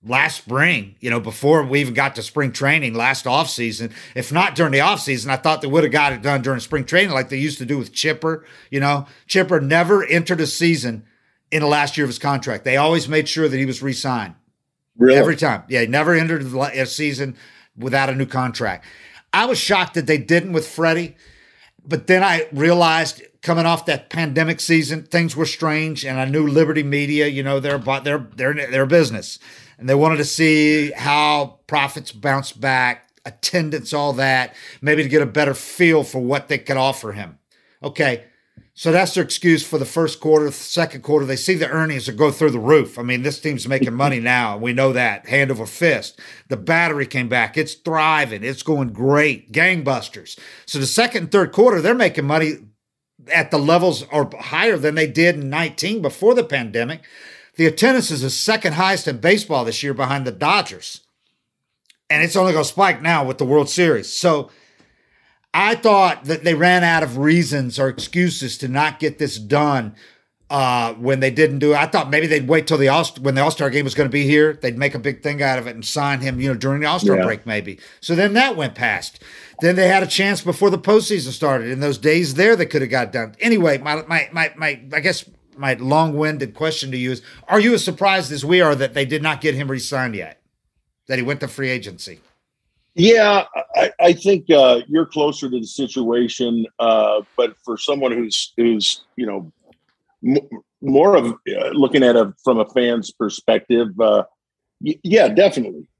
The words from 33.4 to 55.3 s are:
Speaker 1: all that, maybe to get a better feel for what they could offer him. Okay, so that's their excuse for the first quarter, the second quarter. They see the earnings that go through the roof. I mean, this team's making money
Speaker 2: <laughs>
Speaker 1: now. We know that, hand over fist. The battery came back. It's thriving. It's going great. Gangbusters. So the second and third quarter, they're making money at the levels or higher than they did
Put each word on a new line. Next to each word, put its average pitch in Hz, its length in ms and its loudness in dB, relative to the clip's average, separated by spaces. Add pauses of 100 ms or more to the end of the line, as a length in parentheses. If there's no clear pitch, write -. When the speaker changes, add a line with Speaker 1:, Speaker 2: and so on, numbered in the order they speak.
Speaker 1:
all 143 220 -2
that, 127 400 0 (280)
maybe 151 220 2
to 135 60 -4
get 147 140 4
a - 20 0
better 139 300 0
feel 165 480 2
for 131 160 -8
what 131 280 -4
they 143 120 -2
could 135 180 -4
offer 131 340 -2
him. 98 260 -14 (440)
Okay, 139 420 -2 (520)
so 165 180 -2
that's 180 200 2
their 180 120 0
excuse 165 420 0
for 156 100 -4
the 131 80 -2
first 160 360 -4
quarter, 151 240 4
the 143 80 -4
second 160 480 -6
quarter. 143 240 0
They 131 100 -4
see 185 200 -2
the 156 140 -2
earnings 151 360 -4
that 117 100 -8
go 143 160 4
through 151 200 2
the 120 80 -4
roof. 131 380 2
I 120 60 -10
mean, 123 200 -4
this 147 180 -4
team's 135 260 -6
making 131 260 -2
money 135 260 0
Speaker 2:
<laughs> - 20 -6
Speaker 1:
now. 120 360 -2
We 117 140 -4
know 131 220 2
that, 117 340 -2
hand 135 240 0
over 113 140 -6
fist. 147 520 -2 (300)
The 135 100 -4
battery 156 480 0
came 127 220 -6
back. 113 300 -2
It's 151 180 -4
thriving. 156 680 -2
It's 131 200 -8
going 139 300 -2
great. 135 580 0
Gangbusters. 139 880 -2 (260)
So 147 140 -8
the 135 80 -2
second 233 360 0
and - 80 -8
third 190 200 2
quarter, 208 300 4
they're 202 120 2
making 180 320 0
money 156 280 0 (800)
at 160 200 0
the 151 80 2
levels 160 520 2
or 143 180 -2 (100)
higher 185 360 0
than 147 200 0
they 156 120 0
did 165 280 2